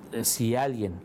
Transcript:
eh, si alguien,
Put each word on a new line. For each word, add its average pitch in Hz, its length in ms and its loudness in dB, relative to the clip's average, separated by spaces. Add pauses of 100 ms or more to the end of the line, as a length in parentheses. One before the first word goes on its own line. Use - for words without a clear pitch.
(120)
eh, 113 120 -2
si 117 320 2
alguien, 120 380 0 (100)